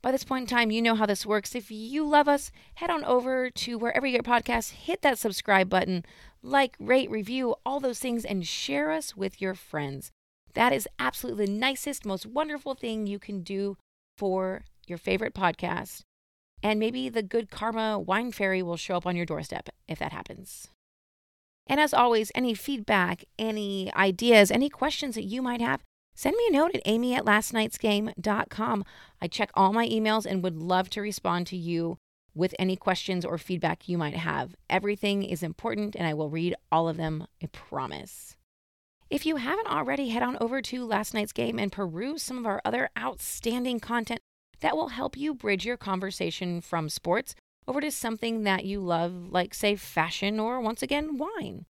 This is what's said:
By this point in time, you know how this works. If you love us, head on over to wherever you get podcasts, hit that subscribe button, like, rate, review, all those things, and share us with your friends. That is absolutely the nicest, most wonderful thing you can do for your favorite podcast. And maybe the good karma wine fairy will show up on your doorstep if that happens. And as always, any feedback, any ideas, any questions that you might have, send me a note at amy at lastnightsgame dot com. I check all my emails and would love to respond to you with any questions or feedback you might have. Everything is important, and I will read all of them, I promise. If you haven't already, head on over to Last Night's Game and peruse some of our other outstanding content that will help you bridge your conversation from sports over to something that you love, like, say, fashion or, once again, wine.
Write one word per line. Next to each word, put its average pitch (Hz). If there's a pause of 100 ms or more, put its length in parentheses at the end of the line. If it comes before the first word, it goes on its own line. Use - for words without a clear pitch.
By 254
this 262
point 262
in 226
time, 233
you 226
know 226
how 214
this 208
works. 208
If 240
you 240
love 294
us, 285 (240)
head 339
on 311
over 254
to 240
wherever 240
you 247
get -
podcasts, 233
hit -
that 269
subscribe 190
button, 180 (360)
like, 269
rate, 247
review, 226 (100)
all 269
those 254
things, 233
and 185
share 285
us 311
with 190
your 190
friends. 143 (440)
That 247
is 226 (120)
absolutely 214
the 196
nicest, 262
most 190
wonderful 285
thing 220
you 202
can 196
do 196 (420)
for 190 (240)
your 175
favorite 196
podcast. 175 (600)
And 214
maybe 247
the 226
good 214
karma 220
wine 202
fairy 190
will 170
show 180
up 175
on 180
your 170
doorstep 156 (180)
if 160
that -
happens. - (1000)
And 269
as 302
always, 233
any 247
feedback, 202 (120)
any 202
ideas, 202
any 254
questions 277
that 214
you 233
might 240
have, 254 (360)
send 359
me 466
a -
note 320
at -
amy 240
at -
lastnightsgame 214
dot 196
com. 202 (380)
I 170
check -
all 196
my 226
emails 220
and 185
would 165
love 180
to 208
respond 175
to 185
you 170 (380)
with 180
any 185
questions 185
or 165
feedback 170
you 175
might 151
have. 156 (160)
Everything 202
is 170
important, 208
and 175
I 156
will 151
read 170 (180)
all 165
of 160
them, 160 (160)
I 165
promise. - (760)
If 285
you 311
haven't 311
already, 277
head 233
on 240
over 240
to 247
Last 214
Night's 208
Game 233
and 202
peruse 202
some 254
of 240
our 202
other 240 (100)
outstanding 240
content 226 (400)
that 311
will 311
help 254
you 285
bridge 202
your 240
conversation 185
from 165
sports - (320)
over 262
to 294
something 226
that 190
you 196
love, 175
like, 180
say, 208
fashion 190
or, 233
once 226
again, 294
wine. 294 (120)